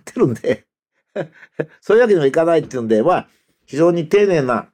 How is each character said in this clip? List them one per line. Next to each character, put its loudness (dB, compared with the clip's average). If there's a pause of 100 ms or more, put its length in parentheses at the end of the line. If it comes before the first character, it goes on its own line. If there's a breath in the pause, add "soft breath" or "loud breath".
て -8
る 2
ん -2
で、 -6 (540)
<laughs> -12
そ -2
う 6
い 6
う 6
わ 2
け 2
に 2
も 2
い 0
か 0
な 2
い 0
っ -4
て -12
い -6
う -6
ん -6
で、 2
ま 2
あ、 -4 (360)
非 -10
常 4
に -2
丁 2
寧 0
な -4